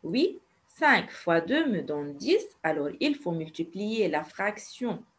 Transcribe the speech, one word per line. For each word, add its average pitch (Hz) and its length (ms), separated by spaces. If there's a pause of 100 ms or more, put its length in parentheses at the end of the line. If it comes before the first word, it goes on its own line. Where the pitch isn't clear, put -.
Oui, 247 380 (260)
cinq 277 440
fois 165 280
deux 262 260
me 196 160
donne 143 360
dix, 302 280 (160)
alors 151 280 (100)
il 285 160
faut 175 160
multiplier 180 800
la 151 160
fraction 208 760 (180)